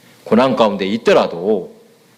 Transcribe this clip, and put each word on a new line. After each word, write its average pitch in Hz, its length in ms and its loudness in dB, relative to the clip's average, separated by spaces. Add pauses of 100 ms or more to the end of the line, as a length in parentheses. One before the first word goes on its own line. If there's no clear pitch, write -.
(240)
고난 120 320 2
가운데 101 320 0
있더라도 101 880 -2 (420)